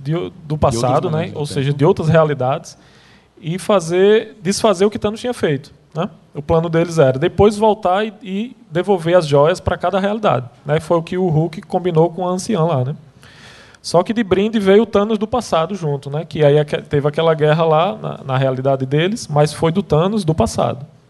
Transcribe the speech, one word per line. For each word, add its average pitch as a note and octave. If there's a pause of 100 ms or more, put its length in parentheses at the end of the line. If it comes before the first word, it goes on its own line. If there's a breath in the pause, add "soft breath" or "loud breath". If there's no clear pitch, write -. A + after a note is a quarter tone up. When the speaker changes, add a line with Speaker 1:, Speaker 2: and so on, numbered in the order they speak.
Speaker 1:
de D3
o-, F3+
do -
Speaker 2:
De D3+
outros D#3
Speaker 1:
passado, B2+
né? -
Speaker 2:
momentos D#3+
do D#3
Speaker 1:
Ou D3
seja, C#3+
Speaker 2:
tempo. C#3+
Speaker 1:
de C#3
outras F3
realidades, D3+ (640 soft breath)
e E3
fazer, F#3+
desfazer G3
o G#3+
que -
Thanos G#3+
tinha B3
feito, D#3 (240)
né? E3 (280)
O D3
plano E3
deles E3
era C3
depois G3
voltar G#3
e, G#3+ (100)
e G#3 (140)
devolver F3
as E3+
joias D3
pra -
cada F#3
realidade, G3 (200)
né? D3+
Foi E3+
o E3
que F3+
o F#3
Hulk D#3+
combinou F3
com F3+
a F3+
anciã F#3
lá, C#3
né? D3 (840 loud breath)
Só F3
que A#3
de A3+
brinde G3+
veio G3
o -
Thanos G#3+
do G#3
passado E3
junto, C#3+
né? D3+
Que D#3+
aí D3
aque-, D3+
teve C#3+
aquela D#3+
guerra D#3
lá E3
na, D3
na C3
realidade C3
deles, E3
mas D3+
foi E3
do G3
Thanos F#3+
do D#3
passado - (240)